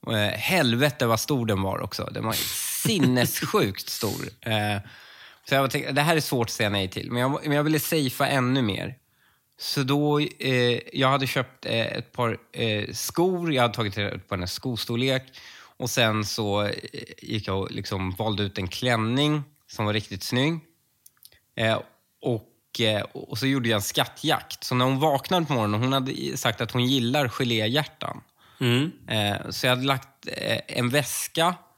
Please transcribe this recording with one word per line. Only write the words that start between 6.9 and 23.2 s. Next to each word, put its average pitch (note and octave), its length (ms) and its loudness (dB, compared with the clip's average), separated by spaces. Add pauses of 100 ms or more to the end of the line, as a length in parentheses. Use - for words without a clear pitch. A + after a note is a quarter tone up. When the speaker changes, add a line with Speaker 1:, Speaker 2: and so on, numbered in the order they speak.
Speaker 1:
Men A#2+ 100 0
jag, C#3 260 0
men D3+ 40 0
jag D3 120 4
ville D#3 160 2
safea C#3+ 480 0
ännu C3 340 2
mer. G2 340 -2 (600)
Så - 260 -2
då, D3 360 2
eh, B2 600 2 (140)
jag C3 160 4
hade C3+ 180 2
köpt, - 380 -4
eh, A2+ 200 0
ett - 260 -6
par, A#2 260 -2 (160)
eh, A2 400 -2
skor. F3 600 0
Jag C3 80 4
hade A#2 120 2
tagit G#2+ 240 -2
reda G2+ 220 -2
på - 160 -8
hennes F2+ 180 -4
skostorlek. B2+ 680 -2 (540)
Och B2+ 120 -4
sen G#2+ 360 2
så, G#2 380 0
eh, G#2 80 0 (500)
gick - 260 -4
jag F#2+ 140 0
och, - 100 -6
liksom, F#2+ 400 -4
valde G#2 320 -2
ut G2 140 -4
en F#2+ 100 -4
klänning B2+ 760 2 (240)
som - 180 -4
var G#2 80 0
riktigt G2+ 300 -4
snygg. D3 360 0 (960)
Eh, A2 240 2 (420)
och, - 600 -4
eh, G#2+ 200 2
och - 360 -10